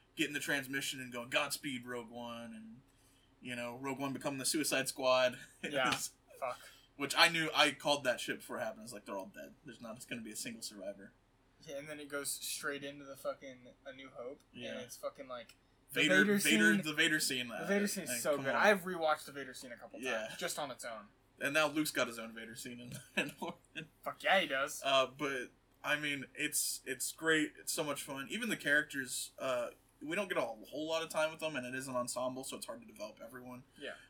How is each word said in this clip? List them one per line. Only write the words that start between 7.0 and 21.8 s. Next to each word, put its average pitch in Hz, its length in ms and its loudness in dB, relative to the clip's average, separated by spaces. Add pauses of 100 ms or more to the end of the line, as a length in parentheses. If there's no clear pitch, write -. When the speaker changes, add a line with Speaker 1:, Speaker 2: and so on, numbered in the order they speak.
Speaker 1:
I 165 120 10
knew, 165 260 2
I 147 160 8
called 139 340 2
that 120 160 4
shit 127 200 -4
before 117 180 -6
it - 20 -2
happened. 110 200 -4
I - 20 -14
was 113 100 -12
like, 104 140 -12
"They're 101 100 -6
all 95 180 -8
dead. - 180 -14 (120)
There's 117 160 -16
not 117 280 -12
gonna 120 140 -8
be 107 100 -10
a 104 40 -10
single 113 260 -8
survivor." 101 500 -10 (540)
Speaker 2:
Yeah, 143 120 -8
and 147 100 -10
then 151 120 -10
it 143 80 -12
goes 143 220 -4
straight - 540 -4
into 143 200 -10
the 135 120 -14
fucking 135 420 -8 (280)
A 139 80 -12
New 135 220 -16
Hope. 131 240 -10 (120)
Speaker 1:
Yeah. 120 200 -8
Speaker 2:
And 127 80 -8
it's 123 160 -14
fucking 135 320 -10
like 120 260 -12 (380)
the - 100 4
Speaker 1:
Vader, 190 220 6
Speaker 2:
Vader 202 140 6
Speaker 1:
Vader, - 20 4 (340)
Speaker 2:
scene. 196 100 2
Speaker 1:
the 156 80 -2
Vader 156 280 4
scene. 127 280 0
Speaker 2:
The 113 60 -8
Speaker 1:
Uh, 110 120 -6
Speaker 2:
Vader 202 200 4
scene 196 180 -2
is 127 60 -6
Speaker 1:
like, 120 100 -2
Speaker 2:
so 151 160 4
Speaker 1:
come 139 80 -2
Speaker 2:
good. 131 100 2
Speaker 1:
on. 143 80 4
Speaker 2:
I've 196 220 8
rewatched 165 400 2
the 147 80 -14
Vader 135 220 -10
scene 123 180 -12
a 117 40 -12
couple 113 240 -16
Speaker 1:
Yeah. 113 280 -2
Speaker 2:
times, - 100 -10
just 175 200 -4
on 143 120 -4
its - 140 -10
own. 107 240 -10 (320)
Speaker 1:
And 143 140 0
now 156 140 6
Luke's 151 240 2